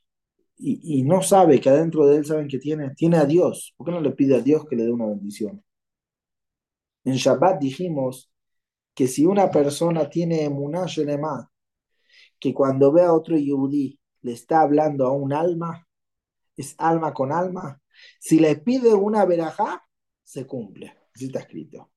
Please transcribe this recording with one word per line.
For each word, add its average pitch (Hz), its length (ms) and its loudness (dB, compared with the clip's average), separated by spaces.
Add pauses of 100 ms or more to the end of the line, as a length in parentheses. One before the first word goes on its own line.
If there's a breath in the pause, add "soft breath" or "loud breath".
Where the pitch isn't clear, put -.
(580 soft breath)
y, 156 420 -4
y 127 40 0
no 180 180 2
sabe 180 380 6
que 135 100 0
adentro 156 380 4
de 147 100 4
él 151 80 -2
saben 151 220 -4
que 135 120 -8
tiene, 147 360 -8
tiene 165 220 2
a 147 80 4
Dios. 151 520 0
¿Por 131 100 -12
qué 170 40 -6
no 170 100 -4
le 139 100 -2
pide 135 240 2
a 120 60 4
Dios 147 240 0
que 127 100 -8
le 113 80 -2
dé 117 80 -2
una 117 160 -4
bendición? 101 560 -8 (1400)
En 131 120 -2
Shabbat 139 440 2
dijimos 139 720 -6 (600)
que 131 140 0
si 143 180 2
una 196 260 2
persona 156 580 0
tiene 170 360 -2
emuná 143 420 -6
shelema, 147 640 -6 (880 soft breath)
que 131 140 -4
cuando 135 380 2
ve 175 120 6
a 170 100 4
otro 160 240 0
yehudí 139 600 -2 (220)
le 120 120 -10
está 156 280 0
hablando 147 440 2
a 127 60 0
un 139 220 -4
alma, 165 540 -4 (680)
es 135 220 -14
alma 160 360 0
con 135 180 -4
alma, 180 500 -6 (380 soft breath)
si 160 200 2
le 151 180 4
pide 240 360 2
una 208 320 2
verajá, 175 600 -4 (380)
se 131 220 -14
cumple. 110 480 -14 (200)
Así 123 120 -14
está 135 140 -10
escrito. 67 580 -18